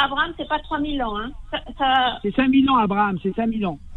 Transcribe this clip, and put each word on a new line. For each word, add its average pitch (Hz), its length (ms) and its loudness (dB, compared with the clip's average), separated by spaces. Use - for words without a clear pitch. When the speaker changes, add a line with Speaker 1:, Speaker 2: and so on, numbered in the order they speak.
Speaker 1:
Abraham, 285 340 0
c'est 302 100 -8
pas 302 120 0
trois 311 200 -4
mille 285 240 -2
ans, 214 160 -4
hein. 233 100 -6
Ça, - 80 -4
ça 262 460 2
Speaker 2:
C'est 202 120 -2
cinq 269 140 2
mille 269 180 6
ans, 269 100 4
Abraham, 202 440 2
c'est 190 140 -2
cinq 226 100 0
mille 220 220 -2
ans. 151 100 -4